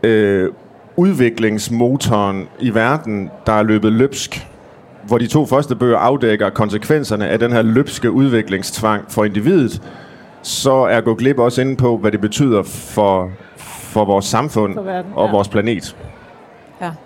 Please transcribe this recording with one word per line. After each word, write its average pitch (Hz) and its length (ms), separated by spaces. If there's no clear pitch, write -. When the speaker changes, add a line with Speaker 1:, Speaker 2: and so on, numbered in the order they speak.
Speaker 1:
øh, 101 460
udviklingsmotoren 110 1120
i 120 140
verden, 113 560
der 113 60
er 107 100
løbet 107 300
løbsk, - 540
hvor 117 120
de 120 80
to 147 200
første 135 300
bøger 120 220
afdækker 110 520
konsekvenserne 107 800
af 95 100
den 120 140
her 117 100
løbske 117 480
udviklingstvang 107 1000
for 107 160
individet, 107 580
så - 300
er 120 280
Gå 113 140
Glip 127 240
også 123 220
inde 131 160
på, 120 200
hvad 104 160
det 104 80
betyder 107 420
for, 95 680
for - 480
vores 98 200
samfund 110 500
Speaker 2:
For - 80
verden, 185 320
Speaker 1:
og 98 120
Speaker 2:
ja. 107 60
Speaker 1:
vores 101 160
planet. 107 480
Speaker 2:
Ja. 175 80